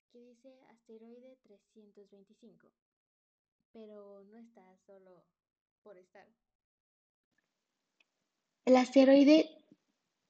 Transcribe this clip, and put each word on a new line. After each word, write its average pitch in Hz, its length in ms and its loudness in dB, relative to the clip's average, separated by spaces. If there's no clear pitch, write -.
que 240 80 -20
dice 240 300 -20
asteroide 233 720 -20
trescientos 202 680 -20
veinticinco, 202 600 -20
pero 208 500 -20
no 208 140 -20
está 226 260 -20
solo 185 400 -20
por 196 140 -20
estar. 185 280 -20
El 254 100 2
asteroide 269 760 0